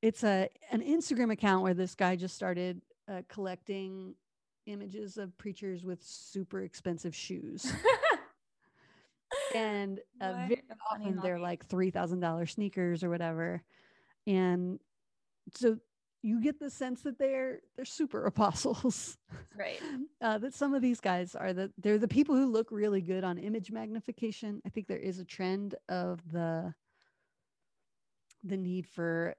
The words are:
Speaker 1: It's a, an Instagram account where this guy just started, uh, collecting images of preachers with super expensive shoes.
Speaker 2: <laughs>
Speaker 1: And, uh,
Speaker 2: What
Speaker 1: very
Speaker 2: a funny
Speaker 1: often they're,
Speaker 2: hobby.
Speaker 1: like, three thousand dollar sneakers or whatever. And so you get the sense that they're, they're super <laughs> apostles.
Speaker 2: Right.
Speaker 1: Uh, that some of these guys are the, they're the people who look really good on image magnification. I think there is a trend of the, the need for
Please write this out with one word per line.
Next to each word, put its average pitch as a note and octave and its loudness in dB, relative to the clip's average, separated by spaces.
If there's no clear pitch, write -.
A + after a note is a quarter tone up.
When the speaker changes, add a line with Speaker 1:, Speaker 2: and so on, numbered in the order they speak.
Speaker 1:
It's A3+ 2
a, G3 6
an A#3 2
Instagram C4 2
account G3 4
where F#3 4
this F3+ -2
guy F#3 4
just F3+ -6
started, F3+ -2
uh, F#3 -8
collecting F#3+ -8
images G3+ -10
of G3 -8
preachers F#3+ -8
with F3+ -6
super - -8
expensive F3 -6
shoes. - -8
Speaker 2:
<laughs> - -8
Speaker 1:
And, G3+ -2
uh, G3 -2
Speaker 2:
What F3+ -4
Speaker 1:
very A#3+ 2
Speaker 2:
a A3 -12
funny G#3+ -4
Speaker 1:
often F#3 0
they're, F3+ 0
Speaker 2:
hobby. F3 -4
Speaker 1:
like, F3 -4
three F#3 2
thousand F3 -2
dollar E3+ 0
sneakers F3+ 0
or F3 0
whatever. E3+ -2
And F3+ 4
so A3+ 4
you A3+ 2
get D4 0
the C#4+ -6
sense B3+ -6
that C#4 -4
they're, C4 0
they're C4 -8
super - -2
<laughs> - -
apostles. - 2
Speaker 2:
Right. G3 -6
Speaker 1:
Uh, A3 2
that B3+ -4
some C#4 2
of C4 4
these B3 4
guys F3+ 0
are F#3+ -2
the, F#3 -2
they're G#3 6
the A3 4
people C#4+ 6
who C4+ 8
look A3+ 4
really G#3 2
good F#3 0
on F3+ 0
image G#3 -4
magnification. A3 -6
I - -6
think G#3 -6
there F#3+ -2
is F#3 -4
a F3+ -8
trend F#3+ -4
of F3+ -2
the, E3 -2
the F#3+ -2
need F3+ -2
for E3+ 0